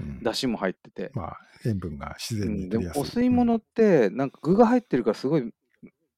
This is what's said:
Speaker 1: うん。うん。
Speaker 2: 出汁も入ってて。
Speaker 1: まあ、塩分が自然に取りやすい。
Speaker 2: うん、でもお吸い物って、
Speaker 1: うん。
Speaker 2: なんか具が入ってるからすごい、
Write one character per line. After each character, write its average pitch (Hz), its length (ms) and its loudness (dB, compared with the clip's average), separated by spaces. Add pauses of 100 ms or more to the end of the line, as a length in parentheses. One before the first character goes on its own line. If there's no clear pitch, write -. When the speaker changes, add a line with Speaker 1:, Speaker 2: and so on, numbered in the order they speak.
Speaker 1:
う - 20 -8
ん。 78 40 -10
う - 60 -10
ん。 64 100 -14
Speaker 2:
出 110 100 -2
汁 - 160 -4
も 110 80 -4
入 95 140 -2
っ - 40 -6
て - 160 -20
て。 - 240 -10
Speaker 1:
ま 87 160 -6
あ、 - 80 -14 (280)
塩 107 100 -2
分 85 220 -8
が - 200 -12
自 107 220 -6
然 104 140 -2
に 95 160 -6
取 110 80 -2
り 92 80 -4
や 85 80 -8
す - 20 -2
い。 143 60 -2
Speaker 2:
う - 20 -2
ん、 - 0 -
で - 140 -6
も - 20 0
お - 20 2
吸 - 0 -
い 247 60 2
物 240 280 2
っ 220 40 -2
て、 180 460 4
Speaker 1:
う 92 40 2
ん。 107 60 -10
Speaker 2:
な 135 100 0
ん 127 40 -4
か - 100 -20
具 170 160 2
が 226 120 8
入 247 100 4
っ 233 40 -2
て - 140 -4
る 117 80 0
か 113 60 2
ら 101 40 2
す - 120 -6
ご 151 120 2
い、 117 140 -4 (640)